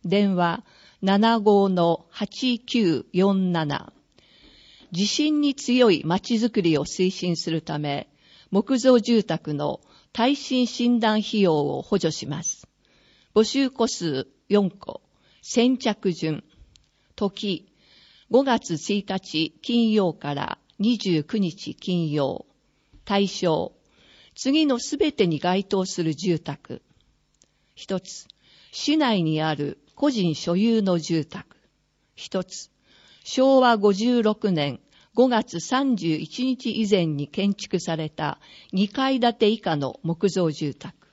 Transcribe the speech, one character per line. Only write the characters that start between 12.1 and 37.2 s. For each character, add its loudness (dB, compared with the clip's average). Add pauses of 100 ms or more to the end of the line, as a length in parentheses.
し -10
ま -8
す。 -10 (680)
募 4
集 0
戸 -2
数 -4 (200)
四 2
戸、 -16 (400)
先 0
着 -4
順。 -6 (720)
時、 -6 (640)
五 4
月 -2
一 -2
日 -4
金 2
曜 2
か -8
ら -6 (220)
二 0
十 0
九 -4
日 -4
金 -2
曜。 -4 (580)
対 0
象、 -2 (600)
次 0
の 0
す -8
べ 0
て 2
に -2
該 -2
当 -2
す -6
る -2
住 -2
宅。 -14 (920)
一 -6
つ、 -16 (440)
市 0
内 2
に 0
あ 0
る -6 (160)
個 2
人 0
所 -2
有 2
の 2
住 -2
宅。 -18 (600)
一 -8
つ、 -16 (520)
昭 4
和 4
五 4
十 2
六 0
年 -2 (340)
五 4
月 -2
三 0
十 0
一 -6
日 -4
以 0
前 4 (100)
に -6